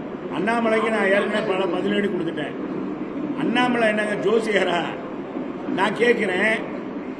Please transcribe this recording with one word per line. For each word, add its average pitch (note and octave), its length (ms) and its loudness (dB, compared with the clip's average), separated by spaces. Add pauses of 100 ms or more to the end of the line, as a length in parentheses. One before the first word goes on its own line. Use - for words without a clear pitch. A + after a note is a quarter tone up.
(360)
அண்ணாமலைக்கு A3 580 2
நான் G3 200 2
ஏற்கனவே G3+ 360 2
பல F#3+ 240 0
பதிலடி G3+ 360 0
கொடுத்துட்டேன். D#3+ 460 -4 (840)
அண்ணாமலை A#3+ 500 4
என்னங்க G#3 240 0 (100)
ஜோசியரா? G3 540 2 (960)
நான் G3+ 240 2
கேட்கிறேன், G#3 500 4 (680)